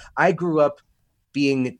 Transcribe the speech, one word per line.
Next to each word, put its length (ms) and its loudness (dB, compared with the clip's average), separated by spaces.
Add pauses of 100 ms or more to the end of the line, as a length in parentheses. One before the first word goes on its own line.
(180)
I 160 2
grew 260 -2
up 220 0 (500)
being 480 -2